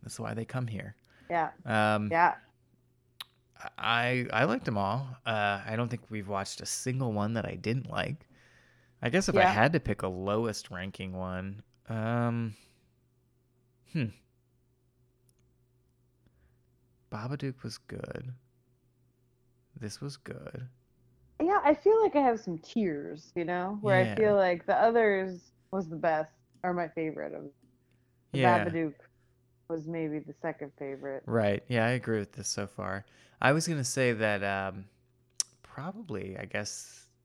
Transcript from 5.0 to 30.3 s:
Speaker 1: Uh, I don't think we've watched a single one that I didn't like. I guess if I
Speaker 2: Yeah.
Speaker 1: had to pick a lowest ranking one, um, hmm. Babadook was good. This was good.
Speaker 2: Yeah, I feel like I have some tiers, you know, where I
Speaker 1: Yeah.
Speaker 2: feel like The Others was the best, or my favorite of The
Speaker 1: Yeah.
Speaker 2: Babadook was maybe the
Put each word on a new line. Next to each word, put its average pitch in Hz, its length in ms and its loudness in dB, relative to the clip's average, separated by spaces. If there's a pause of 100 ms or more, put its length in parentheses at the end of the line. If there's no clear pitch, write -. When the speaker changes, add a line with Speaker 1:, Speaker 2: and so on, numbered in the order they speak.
Speaker 1:
Uh, 104 400 0
I 110 100 -4
don't 120 140 0
think 113 200 -8
we've 107 180 -8
watched 101 340 -4
a - 40 -10
single 127 480 -2
one 104 220 0
that 104 100 -2
I 98 100 -6
didn't 113 340 -2
like. - 380 -4 (760)
I 120 80 0
guess 185 200 2
if - 60 2
I 190 60 6
Speaker 2:
Yeah. 135 120 6
Speaker 1:
had 117 200 4
to 165 60 4
pick 110 220 -4
a 98 60 -2
lowest 101 640 -2
ranking 92 420 -8
one, 92 480 -6 (280)
um, 117 680 -2 (1400)
hmm. 147 120 0 (3000)
Babadook 131 520 -6
was 123 140 -8
good. - 560 -10 (1500)
This 107 220 -10
was 139 160 -10
good. - 500 -12 (760)
Speaker 2:
Yeah, 370 220 2
I 294 100 8
feel 427 280 6
like 415 140 4
I 294 60 6
have 240 180 4
some 175 180 -6
tiers, 156 800 -2
you 170 100 -2
know, 180 360 -2
where 202 160 6
I 185 60 8
Speaker 1:
Yeah. 214 120 0
Speaker 2:
feel 208 200 4
like 185 300 4
The 190 100 4
Others 202 760 4 (200)
was 190 180 -2
the 165 80 -8
best, 156 340 0 (320)
or 180 100 0
my 175 160 -2
favorite 156 440 -6
of 147 180 -12 (800)
The 139 80 -4
Speaker 1:
Yeah. 120 260 6
Speaker 2:
Babadook 160 300 -2 (760)
was 160 180 -6
maybe 160 320 -4
the 143 220 -14